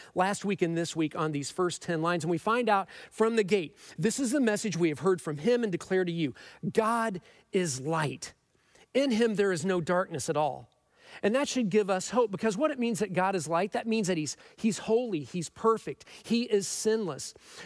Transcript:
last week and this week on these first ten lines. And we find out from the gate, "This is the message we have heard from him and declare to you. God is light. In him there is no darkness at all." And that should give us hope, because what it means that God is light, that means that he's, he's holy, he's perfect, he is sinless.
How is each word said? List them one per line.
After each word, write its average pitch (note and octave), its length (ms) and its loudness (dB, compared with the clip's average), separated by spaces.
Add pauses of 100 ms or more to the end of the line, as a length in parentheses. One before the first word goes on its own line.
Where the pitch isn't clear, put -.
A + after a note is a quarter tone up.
(160)
last F#3+ 300 0
week G3 160 -2
and E3 160 2
this E3+ 180 -2
week D#3+ 220 -2
on D#3+ 160 0
these C#3+ 180 -6
first F3+ 300 -2
ten E3 200 -2
lines. E3+ 220 0
And E3 80 0
we E3+ 60 2
find A3+ 320 0
out G3 180 2 (240)
from A3+ 240 2
the A3 80 6
gate, F#3 320 0 (220)
"This G#3+ 240 0
is A#3+ 100 0
the D4 80 2
message G#3 380 2
we E3+ 100 4
have D3 120 -2
heard F3+ 220 0
from D3+ 160 -6
him A#3+ 260 2
and G#3+ 80 -2
declare F#3 340 0
to F3 80 -2
you. D#3+ 200 -2 (380)
God A3+ 480 0 (320)
is E3 300 0
light. D3+ 520 -2 (640)
In C4+ 160 2
him A3+ 240 2
there G3 160 4
is E3 120 -2
no F#3 180 2
darkness F3+ 480 -2
at D3+ 80 -2
all." C3+ 300 -2 (540)
And G#3 140 2
that C#4 120 0
should A#3+ 220 0
give G3 220 2
us F#3 180 -2
hope, A3 220 2
because G3 260 -2
what D#4 140 2
it C#4 80 -6
means A#3 200 0
that G3 140 -4
God F#3 220 2
is D3+ 120 -4
light, E3+ 260 0
that A#3 120 -4
means A3 220 0
that F3+ 100 0
he's, D#3 180 -4 (200)
he's A3 240 0
holy, A3 440 0
he's E3 260 -8
perfect, - 560 -2 (180)
he A#3 200 2
is G#3 240 0
sinless. G#3+ 680 -2 (300)